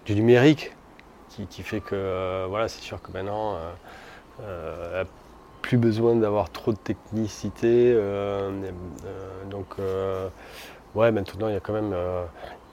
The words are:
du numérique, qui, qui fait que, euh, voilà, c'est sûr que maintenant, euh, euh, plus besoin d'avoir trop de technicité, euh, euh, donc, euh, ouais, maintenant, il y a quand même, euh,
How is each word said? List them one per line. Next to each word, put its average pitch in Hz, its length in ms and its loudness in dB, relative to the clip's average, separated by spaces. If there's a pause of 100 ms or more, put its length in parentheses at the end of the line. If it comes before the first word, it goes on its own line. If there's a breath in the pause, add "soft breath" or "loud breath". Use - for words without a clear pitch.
du 104 100 0
numérique, 123 580 6 (540)
qui, - 200 -12
qui - 160 -14
fait 107 180 -4
que, - 140 -6
euh, 95 520 -2
voilà, 104 220 -2
c'est - 120 -14
sûr - 200 -12
que - 100 -16
maintenant, 101 440 -4
euh, - 20 -6 (840 loud breath)
euh, 87 600 -6 (580)
plus - 160 2
besoin 117 380 4
d'avoir 104 340 2
trop - 220 -4
de 104 60 -2
technicité, 113 1160 2
euh, 101 560 0 (560)
euh, 95 460 -12
donc, 98 140 -8 (140)
euh, 95 500 -2 (680 loud breath)
ouais, 113 160 6
maintenant, 104 380 -2
il 107 40 -2
y 98 40 -2
a - 20 -4
quand - 140 -6
même, 107 200 -2
euh, 90 300 -2 (500 loud breath)